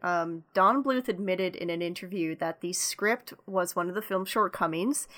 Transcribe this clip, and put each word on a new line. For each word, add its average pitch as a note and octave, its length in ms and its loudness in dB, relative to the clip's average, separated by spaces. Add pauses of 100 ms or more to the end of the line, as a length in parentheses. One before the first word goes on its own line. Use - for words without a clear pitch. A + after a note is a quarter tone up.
um, E3+ 420 0 (100)
Don A3+ 300 6
Bluth B3+ 240 0
admitted F#3 480 0
in E3+ 140 -4
an E3+ 120 -2
interview F3 540 -4
that E3 240 -4
the F3+ 140 -4
script - 600 -2 (120)
was F#3 320 0
one D#3+ 100 0
of F3+ 80 -4
the G#3+ 60 -4
film's F#3+ 260 -2
shortcomings. F#3+ 800 0 (100)